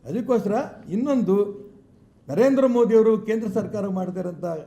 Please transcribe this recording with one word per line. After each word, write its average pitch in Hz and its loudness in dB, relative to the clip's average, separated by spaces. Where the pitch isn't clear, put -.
ಅದಕ್ಕೋಸ್ಕರ 208 -2
ಇನ್ನೊಂದು, 214 0
ನರೇಂದ್ರ 262 4
ಮೋದಿಯವರು 226 4
ಕೇಂದ್ರ 220 -4
ಸರ್ಕಾರ 196 -4
ಮಾಡ್ತಿರೋಂಥ 180 -6